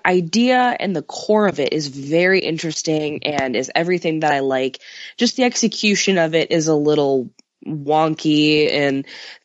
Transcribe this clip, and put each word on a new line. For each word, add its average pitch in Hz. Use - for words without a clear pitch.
idea 233
and 185
the 147
core 214
of 180
it 139
is 151
very 160
interesting 156
and 135
is 127
everything 165
that 151
I 139
like. 131
Just 240
the 254
execution 208
of 160
it 160
is 160
a 160
little 147
wonky 151
and 139